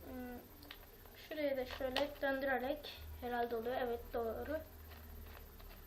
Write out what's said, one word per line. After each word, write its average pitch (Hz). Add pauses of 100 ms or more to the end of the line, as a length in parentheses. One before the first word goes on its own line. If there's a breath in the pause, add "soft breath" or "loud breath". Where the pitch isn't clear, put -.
Hmm, 247 (880)
şuraya 294
da 254
şöyle 269 (120)
döndürerek 269 (280)
herhalde 240
oluyor. 240
Evet, 240 (140)
doğru. 233 (1300)